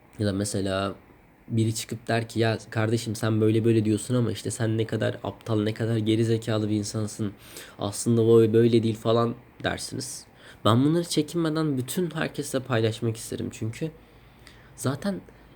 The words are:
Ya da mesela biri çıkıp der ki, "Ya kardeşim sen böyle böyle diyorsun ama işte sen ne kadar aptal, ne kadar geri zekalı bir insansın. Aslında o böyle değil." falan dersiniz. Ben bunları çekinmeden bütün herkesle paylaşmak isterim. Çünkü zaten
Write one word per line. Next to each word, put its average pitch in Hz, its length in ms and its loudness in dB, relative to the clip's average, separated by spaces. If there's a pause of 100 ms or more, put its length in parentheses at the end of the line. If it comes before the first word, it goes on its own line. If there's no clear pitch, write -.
(200)
Ya 104 80 0
da 98 60 0
mesela 98 640 -2 (520)
biri 113 280 0
çıkıp - 320 -8
der 113 220 -2
ki, 110 100 -4
"Ya 113 180 2 (120)
kardeşim 110 460 -2
sen 110 260 0
böyle 110 240 2
böyle 113 200 4
diyorsun 107 300 0
ama 117 160 0
işte 110 200 -6
sen 113 260 -2
ne 110 100 0
kadar 110 360 -2
aptal, 104 400 -2
ne 110 100 0
kadar 113 240 -2
geri 110 280 2
zekalı 110 440 0
bir 107 60 0
insansın. 104 580 -4 (460)
Aslında 113 420 0
o 113 320 8
böyle 117 300 6
değil." 113 120 0
falan 117 400 2 (280)
dersiniz. - 600 -6 (400)
Ben 117 200 6
bunları 170 180 2
çekinmeden 156 760 -2
bütün 160 340 -4
herkesle 151 480 -4
paylaşmak 113 580 0
isterim. 98 340 -8
Çünkü 113 400 -6 (840)
zaten 156 460 -4 (340)